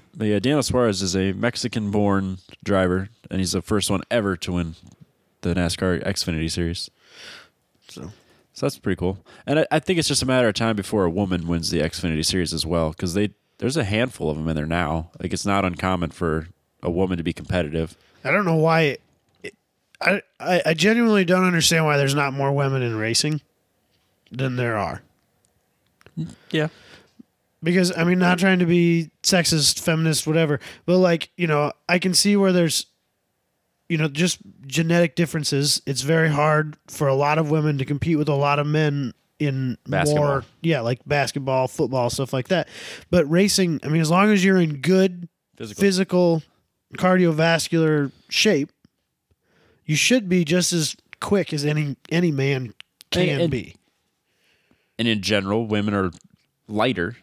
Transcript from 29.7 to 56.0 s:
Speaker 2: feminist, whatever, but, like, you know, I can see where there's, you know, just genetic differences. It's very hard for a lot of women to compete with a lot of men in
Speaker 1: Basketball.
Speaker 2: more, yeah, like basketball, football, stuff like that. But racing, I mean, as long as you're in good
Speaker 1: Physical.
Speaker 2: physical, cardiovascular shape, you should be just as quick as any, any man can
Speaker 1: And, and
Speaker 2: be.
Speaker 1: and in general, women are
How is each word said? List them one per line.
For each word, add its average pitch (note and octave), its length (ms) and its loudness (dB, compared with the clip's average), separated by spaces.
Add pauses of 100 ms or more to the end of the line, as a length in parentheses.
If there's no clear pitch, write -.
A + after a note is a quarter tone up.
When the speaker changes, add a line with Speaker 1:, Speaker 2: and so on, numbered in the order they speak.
Speaker 2:
feminist, D#3+ 460 0
whatever, D#3 340 2 (240)
but, F3+ 140 2
like, E3+ 380 2
you F3 100 -2
know, D3 260 2 (160)
I F3+ 100 4
can F#3 140 -2
see G3+ 240 4
where G3 160 4
there's, E3+ 340 2 (1000)
you E3+ 80 -2
know, D#3 120 0
just D#3+ 300 -2 (280)
genetic E3 480 2
differences. D3 720 -2
It's B2+ 160 -4
very D#3+ 260 2
hard D3+ 480 0 (120)
for D3 200 -2
a C3+ 60 2
lot D3 240 2
of D#3 120 0
women D3+ 280 2
to C3 80 -2
compete D3 320 0
with D3 100 -2
a D3+ 60 2
lot C#3+ 240 2
of D3 80 0
men D3 480 0 (240)
in C3 480 -2
Speaker 1:
Basketball. D3 400 2
Speaker 2:
more, C#3 180 -2 (180)
yeah, D#3+ 200 0
like A#2+ 240 -2
basketball, C3+ 600 -2
football, B2 420 -2
stuff C3+ 240 -6
like B2+ 140 -4
that. F3 200 0 (420)
But E3+ 200 4
racing, F3+ 520 2
I C#3+ 60 -6
mean, D#3+ 140 2
as D#3 80 0
long G3 200 4
as G3 140 4
you're F#3+ 160 4
in D#3 220 0
good F3+ 460 2 (280)
Speaker 1:
Physical. G#2+ 240 -10
Speaker 2:
physical, F3+ 640 2 (540)
cardiovascular D#3+ 1160 2 (160)
shape, D#3 420 2 (1160)
you D#3 100 0
should A3+ 320 2
be F3+ 160 4
just E3+ 280 0
as D#3+ 240 -2 (240)
quick F#3+ 320 0
as D3 120 -4
any, D3+ 320 -2 (140)
any E3+ 200 2
man C3+ 440 -2 (360)
can F3+ 180 0
Speaker 1:
And, D3 140 0
and E3 80 0
Speaker 2:
be. B2 260 -8 (1200)
Speaker 1:
and A#2 100 0
in G#2+ 140 0
general, G2+ 440 0
women G#2 280 -2
are F#2+ 160 0 (560)